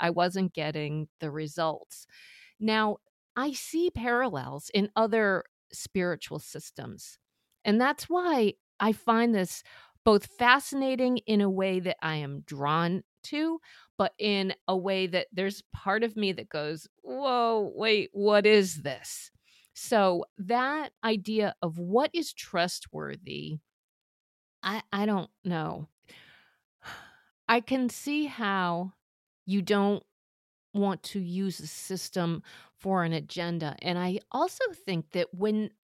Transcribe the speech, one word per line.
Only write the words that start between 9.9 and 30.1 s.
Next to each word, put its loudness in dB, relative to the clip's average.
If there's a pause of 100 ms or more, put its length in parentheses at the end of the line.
both 6
fascinating 2
in 4
a 4
way 0
that -2
I -2
am -6
drawn 0 (220)
to, -2 (400)
but 2
in 0 (140)
a 0
way 0
that -2
there's -4 (120)
part -2
of -2
me 0
that -10
goes, -6 (160)
"Whoa, 0
wait, 2
what 6
is 6
this?" -10 (440)
So 4 (140)
that -2 (100)
idea 0
of -4
what 2
is -4
trustworthy, -6 (1040)
I, 0 (100)
I 2
don't 2 (140)
know. -4 (1600)
I 6
can 0
see -4
how -2 (540)
you 0
don't 2 (720)